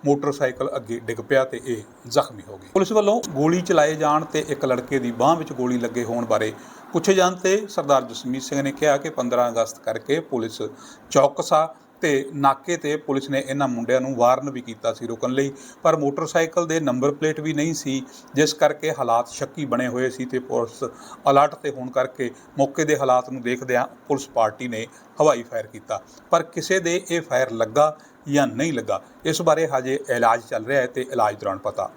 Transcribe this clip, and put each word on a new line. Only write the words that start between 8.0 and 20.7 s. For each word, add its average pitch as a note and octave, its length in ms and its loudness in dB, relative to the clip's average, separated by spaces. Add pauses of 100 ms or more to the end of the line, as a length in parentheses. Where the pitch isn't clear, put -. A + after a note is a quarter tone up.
ਜਸਮੀਤ C3 400 -8
ਸਿੰਘ C#3 200 -4
ਨੇ C#3 100 -2
ਕਿਹਾ C#3+ 260 2
ਕਿ D3+ 120 -6
ਪੰਦਰਾਂ B2 420 0
ਅਗਸਤ A2+ 280 -2
ਕਰਕੇ A2+ 400 -2
ਪੁਲਿਸ A#2 420 -6 (480)
ਚੌਕਸ C#3+ 440 2
ਆ D#3+ 220 2 (260)
ਤੇ C#3 320 0
ਨਾਕੇ C#3 440 2
ਤੇ D3+ 200 -2
ਪੁਲਿਸ C3+ 320 -4
ਨੇ C3+ 180 -2
ਇਹਨਾਂ C#3 200 0
ਮੁੰਡਿਆਂ B2 340 0
ਨੂੰ C3 140 -4
ਵਾਰਨ B2+ 340 4
ਵੀ B2 120 -10
ਕੀਤਾ A#2 320 -6
ਸੀ A#2 140 -10
ਰੁਕਣ A#2 220 -4
ਲਈ, C#3 240 0 (300)
ਪਰ D#3+ 120 6
ਮੋਟਰਸਾਈਕਲ D#3+ 720 0
ਦੇ D#3+ 120 0
ਨੰਬਰ C3+ 320 0
ਪਲੇਟ D#3 280 -2
ਵੀ D#3 140 -4
ਨਹੀਂ D3+ 200 -2
ਸੀ, C3+ 320 -4 (280)
ਜਿਸ C#3+ 200 4
ਕਰਕੇ D3+ 380 0
ਹਾਲਾਤ A#2+ 360 0
ਸ਼ੱਕੀ - 380 -8
ਬਣੇ B2 220 0
ਹੋਏ B2+ 220 0
ਸੀ B2+ 160 -8
ਤੇ B2+ 140 -4
ਪੁਲਿਸ A#2+ 440 -4 (480)